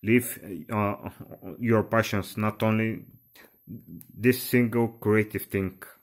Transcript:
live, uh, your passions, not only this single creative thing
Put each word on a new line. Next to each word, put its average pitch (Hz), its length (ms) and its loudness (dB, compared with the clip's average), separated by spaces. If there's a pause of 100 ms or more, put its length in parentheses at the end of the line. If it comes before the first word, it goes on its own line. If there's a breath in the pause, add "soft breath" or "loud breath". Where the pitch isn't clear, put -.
live, 107 720 0
uh, 104 220 0 (640)
your 113 240 2
passions, 107 540 0
not 107 260 -2
only 110 420 0 (1120 loud breath)
this 123 240 4
single 117 460 2
creative 107 560 0
thing 95 360 -4 (240)